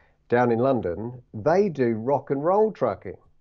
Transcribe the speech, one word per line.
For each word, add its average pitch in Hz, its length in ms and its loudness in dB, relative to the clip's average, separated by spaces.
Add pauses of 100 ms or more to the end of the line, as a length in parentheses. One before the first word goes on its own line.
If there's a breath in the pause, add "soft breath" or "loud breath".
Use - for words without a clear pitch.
(280 soft breath)
down 120 240 2
in 113 60 2
London. 120 640 -2 (100)
They 170 380 2
do 127 240 0
rock 123 360 -2
and 139 140 -2
roll 202 280 2
trucking." 98 440 -4 (240)